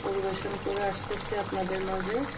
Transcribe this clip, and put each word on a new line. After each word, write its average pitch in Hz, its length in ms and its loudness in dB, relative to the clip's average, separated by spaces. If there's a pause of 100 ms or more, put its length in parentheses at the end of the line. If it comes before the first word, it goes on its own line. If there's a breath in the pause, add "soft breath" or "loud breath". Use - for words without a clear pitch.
পরিবেশন 196 500 0 (100)
করে 196 180 2 (100)
আসতেছি 196 400 -2 (120)
আপনাদের 190 460 0
মাঝে। 190 280 2 (200)